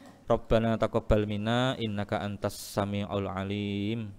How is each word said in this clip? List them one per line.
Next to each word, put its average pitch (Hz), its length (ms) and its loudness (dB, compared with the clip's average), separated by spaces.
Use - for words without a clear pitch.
Rabbana 113 560 4
taqabbal 107 480 2
minna 113 480 0
innaka 104 480 -4
antas 101 320 -4
sami'ul 101 720 -2
alim 101 800 -2